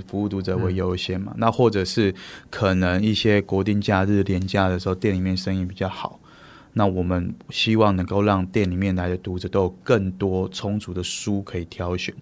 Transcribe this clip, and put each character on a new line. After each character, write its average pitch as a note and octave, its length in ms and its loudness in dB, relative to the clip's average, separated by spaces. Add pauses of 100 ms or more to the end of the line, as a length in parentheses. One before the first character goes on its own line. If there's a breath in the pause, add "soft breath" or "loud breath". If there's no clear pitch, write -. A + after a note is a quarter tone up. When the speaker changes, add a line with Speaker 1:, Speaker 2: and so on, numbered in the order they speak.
Speaker 1:
服 G2 120 -6
务 G#2 80 0
读 G2 140 -4
者 F#2 160 -2
为 F#2 160 0
优 F#2 240 0
先 F#2 240 -4
嘛。 A2 140 -8
Speaker 2:
嗯。 - 40 -6
Speaker 1:
那 A2+ 120 4
或 A#2 180 4
者 G2 160 2
是 G2 280 2 (360 loud breath)
可 F#2+ 240 2
能 F#2 280 2
一 A2 120 2
些 G#2 300 4
国 F#2+ 200 0
定 G#2 160 2
假 G2 240 2
日、 G2+ 200 4
连 F#2+ 220 0
假 F#2+ 220 2
的 F2+ 120 0
时 F#2+ 100 -4
候， F#2 60 0
店 G2 180 0
里 F#2 60 0
面 F#2 180 0
生 F#2+ 180 -4
意 F#2 80 -2
比 F#2 120 -6
较 F#2+ 120 -4
好， - 320 -10 (540 loud breath)
那 G#2 140 2
我 F#2 160 0
们 F2+ 300 -2 (180)
希 - 240 0
望 G#2+ 200 6
能 F#2 100 0
够 G2+ 180 0
让 G2 240 2
店 G2 220 0
里 F2+ 60 -2
面 F#2+ 200 0
来 F2+ 120 -2
的 F2+ 100 -2
读 F#2 200 -6
者 F#2 100 -6
都 G2 140 0
有 F2+ 80 2 (140)
更 G2+ 300 2
多 F#2 360 -2
充 G#2 300 -4
足 F#2 120 -10
的 F2+ 120 -6
书 G2+ 400 -4
可 F#2+ 160 -8
以 E2+ 60 -6
挑 F2+ 300 -4
选， - 260 -6